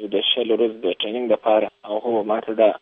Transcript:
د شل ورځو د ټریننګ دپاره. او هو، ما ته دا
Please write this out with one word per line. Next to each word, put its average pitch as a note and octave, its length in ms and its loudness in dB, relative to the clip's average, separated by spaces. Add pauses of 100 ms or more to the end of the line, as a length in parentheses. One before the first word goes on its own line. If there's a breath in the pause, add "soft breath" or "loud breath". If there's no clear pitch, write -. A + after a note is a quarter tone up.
(160)
د G#2+ 160 0
شل A#2 200 -2
ورځو A2+ 360 0
د F2 140 -2
ټریننګ A#2 340 -6
دپاره. G#2+ 360 2 (140)
او G#2 140 -4
هو، A2+ 260 -2
ما A2 160 -2
ته A2+ 120 -8
دا G#2+ 160 6 (140)